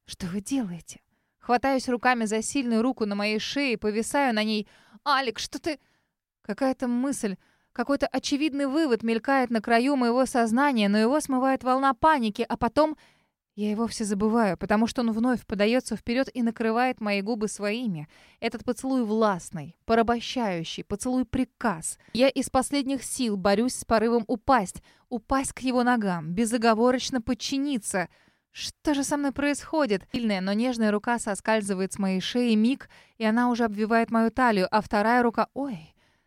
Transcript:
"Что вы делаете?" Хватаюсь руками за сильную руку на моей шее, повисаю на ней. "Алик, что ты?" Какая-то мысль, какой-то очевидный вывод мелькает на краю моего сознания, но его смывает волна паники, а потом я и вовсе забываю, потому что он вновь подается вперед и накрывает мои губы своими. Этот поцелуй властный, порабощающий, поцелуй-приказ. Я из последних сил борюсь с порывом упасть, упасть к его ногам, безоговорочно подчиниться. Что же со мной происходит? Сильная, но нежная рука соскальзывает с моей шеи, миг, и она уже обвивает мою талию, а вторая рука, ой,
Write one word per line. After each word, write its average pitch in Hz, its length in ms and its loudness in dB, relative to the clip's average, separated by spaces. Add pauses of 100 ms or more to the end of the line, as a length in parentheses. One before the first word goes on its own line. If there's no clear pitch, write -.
"Что - 220 -10
вы 190 140 -6
делаете?" 196 600 -6 (440)
Хватаюсь 262 440 0
руками 240 360 0
за 220 160 -2
сильную 233 400 0
руку 247 240 -2
на 202 80 -2
моей 208 240 -2
шее, 254 400 -2
повисаю 226 560 0
на 214 100 0
ней. 214 240 -2 (400)
"Алик, 269 300 0
что - 220 -8
ты?" 302 200 -4 (600)
Какая-то 262 460 -2
мысль, 240 480 -2 (360)
какой-то - 360 -2
очевидный 277 580 -2
вывод 262 380 0
мелькает 247 480 0
на 226 100 0
краю 240 340 2
моего 247 300 2
сознания, 233 640 2
но 202 80 4
его 233 220 4
смывает 269 440 0
волна 262 300 2
паники, 247 560 2
а - 80 -4
потом 302 400 2 (580)
я 208 160 -2
и 214 40 -2
вовсе 220 300 -4
забываю, 208 520 2
потому 214 300 2
что - 140 -4
он 226 100 0
вновь 226 340 0
подается 220 500 0
вперед 240 380 -2
и 254 80 -4
накрывает 226 580 0
мои 202 220 -2
губы 214 260 -2
своими. 202 600 -4 (320)
Этот 233 240 -4
поцелуй 254 400 -2
властный, 202 800 -2
порабощающий, 226 1000 -2
поцелуй-приказ. 247 1160 -4 (140)
Я 247 140 4
из 269 220 -2
последних 269 540 -2
сил 220 340 -2
борюсь 202 380 2
с - 100 -12
порывом 233 400 2
упасть, 240 560 0 (280)
упасть 269 440 -2
к - 60 -16
его 247 240 0
ногам, 196 500 0
безоговорочно 233 880 2
подчиниться. 262 880 -2 (480)
Что - 360 -2
же 277 100 0
со 285 140 -2
мной 277 160 -2
происходит? 285 800 0
Сильная, 220 260 0
но 190 140 -2
нежная 226 360 0
рука 220 300 0
соскальзывает 202 720 -2
с - 80 -8
моей 190 220 0
шеи, 247 340 2
миг, 226 320 2 (300)
и 220 80 -2
она 240 240 2
уже 240 160 2
обвивает 220 460 0
мою 226 200 2
талию, 220 400 2
а 214 80 4
вторая 226 440 2
рука, 226 300 0
ой, 233 400 -8 (340)